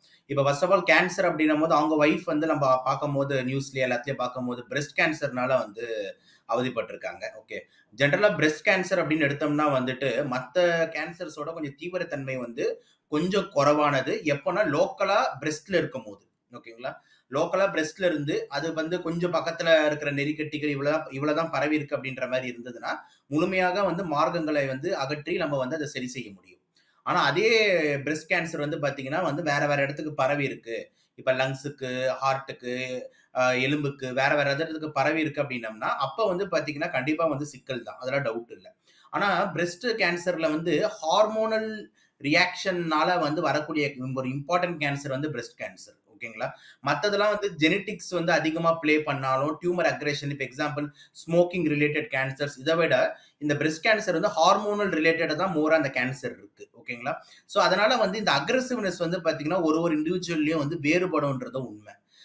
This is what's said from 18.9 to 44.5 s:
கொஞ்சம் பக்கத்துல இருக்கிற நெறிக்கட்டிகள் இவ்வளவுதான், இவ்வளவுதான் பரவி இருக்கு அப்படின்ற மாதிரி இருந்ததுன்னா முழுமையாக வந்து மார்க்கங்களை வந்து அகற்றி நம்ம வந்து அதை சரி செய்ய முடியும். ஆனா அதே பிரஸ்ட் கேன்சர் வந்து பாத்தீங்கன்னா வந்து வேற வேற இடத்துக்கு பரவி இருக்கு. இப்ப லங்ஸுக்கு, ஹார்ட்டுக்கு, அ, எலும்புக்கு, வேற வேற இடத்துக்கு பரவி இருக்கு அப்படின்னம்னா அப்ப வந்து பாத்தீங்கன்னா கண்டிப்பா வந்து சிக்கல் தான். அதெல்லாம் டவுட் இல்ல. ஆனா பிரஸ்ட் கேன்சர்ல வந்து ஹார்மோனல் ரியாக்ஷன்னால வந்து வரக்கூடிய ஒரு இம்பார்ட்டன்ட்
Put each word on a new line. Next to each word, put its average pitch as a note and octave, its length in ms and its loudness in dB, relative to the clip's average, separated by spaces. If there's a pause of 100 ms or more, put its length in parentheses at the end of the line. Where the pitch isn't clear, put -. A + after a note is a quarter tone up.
கொஞ்சம் E3+ 320 -2
பக்கத்துல D#3+ 520 4
இருக்கிற D3 260 0
நெறிக்கட்டிகள் D3 580 -2
இவ்வளவுதான், D3 420 0
இவ்வளவுதான் D3+ 400 0
பரவி D3 240 2
இருக்கு D3 220 -2
அப்படின்ற B2+ 320 -6
மாதிரி B2 280 -2
இருந்ததுன்னா A#2+ 320 -10 (380)
முழுமையாக F3+ 560 2
வந்து F3 260 0
மார்க்கங்களை D3+ 580 2
வந்து C#3 280 -4
அகற்றி D3 420 -4
நம்ம D3+ 200 -2
வந்து C3 180 -2
அதை D3+ 120 -6
சரி B2+ 200 -6
செய்ய A#2+ 280 -10
முடியும். - 240 -20 (440)
ஆனா D#3 200 2
அதே G3+ 540 4 (180)
பிரஸ்ட் C#3+ 340 -4
கேன்சர் E3 400 -2
வந்து E3 80 -4
பாத்தீங்கன்னா C#3 440 -4
வந்து D#3+ 220 -2
வேற C#3+ 240 0
வேற C#3+ 140 2
இடத்துக்கு C#3+ 320 -4
பரவி C#3 300 0
இருக்கு. A2+ 480 -8 (240)
இப்ப C3 180 0
லங்ஸுக்கு, C3 760 -4 (140)
ஹார்ட்டுக்கு, B2+ 800 -4 (340)
அ, B2+ 200 4
எலும்புக்கு, C#3 580 -2
வேற C3+ 220 2
வேற C#3 180 2
இடத்துக்கு D#3 380 -4
பரவி D#3 280 2
இருக்கு D3+ 220 -2
அப்படின்னம்னா A#2 440 -6
அப்ப G#3+ 420 -2
வந்து F#3+ 180 -2
பாத்தீங்கன்னா D#3 460 -4
கண்டிப்பா D3+ 340 0
வந்து D3 200 -2
சிக்கல் B2 380 -10
தான். G#2+ 160 -14
அதெல்லாம் C3+ 240 -2
டவுட் A#2 280 -4
இல்ல. - 240 -20 (340)
ஆனா F#3+ 440 0
பிரஸ்ட் F3 340 -2
கேன்சர்ல F3 540 0
வந்து D#3+ 480 2 (120)
ஹார்மோனல் A3 880 0 (320)
ரியாக்ஷன்னால E3+ 960 2
வந்து D#3 220 0
வரக்கூடிய D3+ 500 0 (220)
ஒரு B2+ 160 -4
இம்பார்ட்டன்ட் E3+ 480 -2